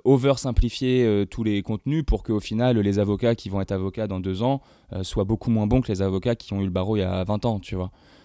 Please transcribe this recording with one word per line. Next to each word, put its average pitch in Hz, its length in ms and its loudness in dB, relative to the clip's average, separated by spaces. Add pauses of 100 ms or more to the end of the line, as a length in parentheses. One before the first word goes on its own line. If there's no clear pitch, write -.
oversimplifier, 127 1000 2
euh, 101 220 4
tous 113 180 -6
les 104 180 0
contenus 135 460 -2
pour 110 160 2
qu'au 107 160 0
final, 117 400 0
les 101 200 2
avocats 104 360 2
qui - 140 -10
vont 98 120 -2
être 95 100 -4
avocats 98 360 -4
dans 95 120 -6
deux 95 220 -4
ans, 135 200 0 (320)
euh, 92 100 -6
soient 98 220 -2
beaucoup 110 260 0
moins 107 160 2
bons 127 140 4
que 113 100 -2
les 95 100 -2
avocats 98 340 0
qui - 180 -12
ont 98 80 -2
eu 98 40 -2
le 95 60 -4
barreau 92 240 -2
il 104 60 0
y - 20 0
a 92 200 -2
vingt 104 220 -4
ans, 110 140 -2
tu - 160 -10
vois. 92 160 -6 (340)